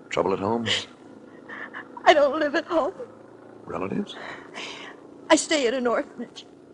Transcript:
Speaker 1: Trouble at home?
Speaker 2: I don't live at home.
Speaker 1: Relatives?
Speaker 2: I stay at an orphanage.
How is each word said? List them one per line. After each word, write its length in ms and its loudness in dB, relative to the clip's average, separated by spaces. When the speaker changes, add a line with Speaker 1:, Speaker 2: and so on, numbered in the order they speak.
Speaker 1:
Trouble 240 2
at 40 0
home? 280 0
Speaker 2:
I 80 10
don't 260 6
live 160 2
at 120 0
home. 260 0
Speaker 1:
Relatives? 520 -4
Speaker 2:
I 60 8
stay 300 2
at 60 2
an 140 0
orphanage. 580 -4